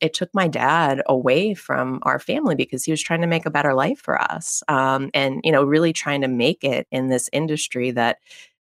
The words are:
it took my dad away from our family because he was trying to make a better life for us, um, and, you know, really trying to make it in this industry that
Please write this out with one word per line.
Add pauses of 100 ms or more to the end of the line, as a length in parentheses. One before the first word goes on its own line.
it
took
my
dad
away
from
our
family
because
he
was
trying
to
make
a
better
life
for
us,
um,
and,
you
know,
really
trying
to
make
it
in
this
industry
that (540)